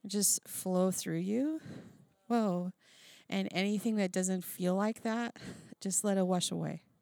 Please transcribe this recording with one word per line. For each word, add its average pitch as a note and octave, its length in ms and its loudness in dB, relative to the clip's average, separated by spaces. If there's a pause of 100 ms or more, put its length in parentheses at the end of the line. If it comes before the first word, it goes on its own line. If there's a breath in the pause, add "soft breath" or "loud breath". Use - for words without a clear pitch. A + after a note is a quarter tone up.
just G3 400 2
flow F#3 420 2
through E3 300 -2
you. B3+ 420 0 (640 loud breath)
Whoa. F#3 440 0 (580 loud breath)
And G3 220 -2
anything G#3 460 0
that F#3+ 140 2
doesn't F#3 340 0
feel F3+ 300 0
like G#3+ 280 0
that, A#3 320 -2 (460 loud breath)
just F#3+ 220 0
let G3+ 140 4
it F#3 80 6
wash F3+ 240 2
away. D#3+ 320 -4 (200)